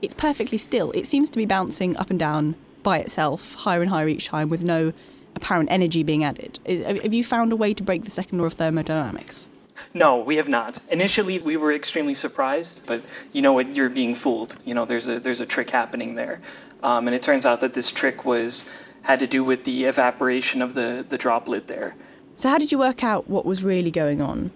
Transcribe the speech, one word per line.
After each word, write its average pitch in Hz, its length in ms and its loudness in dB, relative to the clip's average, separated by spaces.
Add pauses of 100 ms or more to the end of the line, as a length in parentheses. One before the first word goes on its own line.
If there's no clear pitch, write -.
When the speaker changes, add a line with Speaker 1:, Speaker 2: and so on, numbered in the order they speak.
Speaker 1:
it's 196 140 -4
perfectly 254 440 -2
still. 208 340 0
It - 140 0
seems 285 240 4
to - 60 -4
be 220 80 2
bouncing 190 520 0
up 190 120 -4
and 185 100 0
down 151 360 2 (280)
by 185 160 2
itself, - 560 -2
higher 175 280 0
and 180 80 2
higher 156 180 2
each - 180 -2
time, 156 220 -2
with 165 140 0
no 160 300 2 (420)
apparent 170 360 0
energy 170 320 4
being 151 220 2
added. - 400 -6
Is, 180 220 -2
have, 196 140 -2
have 214 120 0
you 233 120 2
found 233 280 2
a 226 40 0
way 214 180 2
to - 80 -8
break 185 220 -2
the - 60 -10
second 185 280 -4
law 170 80 2
of 165 80 -2
thermodynamics? 156 960 -2 (420)
Speaker 2:
No, 156 240 6
we 120 200 0
have 151 120 0
not. 117 300 0 (120)
Initially, 190 480 0
we 160 180 -2
were 151 160 2
extremely 147 420 -2
surprised, 143 720 -4
but 117 160 -4 (300)
you - 100 0
know - 100 8
what? 262 240 2
You're 262 140 2
being 247 240 0
fooled. - 500 -2
You 120 100 -6
know, 120 120 0
there's 117 200 -2
a, 117 140 -4
there's 123 200 -2
a - 60 -4
trick - 240 -4
happening 117 440 -2
there. 117 260 -6 (420)
Um, 120 240 2
and 123 80 0
it 127 60 -2
turns 135 240 2
out 120 160 4
that 127 140 -2
this 123 160 -2
trick - 340 -2
was, 120 460 -2 (320)
had 131 160 4
to 131 80 2
do 131 180 2
with 127 200 2
the 127 200 -2
evaporation 127 760 2
of 123 100 -2
the, 123 340 -4
the 131 120 -4
droplet 117 480 0
there. - 280 -8 (400)
Speaker 1:
So - 140 0
how 277 80 4
did 302 160 2
you 285 60 2
work 254 260 2
out 214 240 0
what 190 160 0
was 190 180 -2
really 185 280 0
going 147 320 0
on? 143 340 -4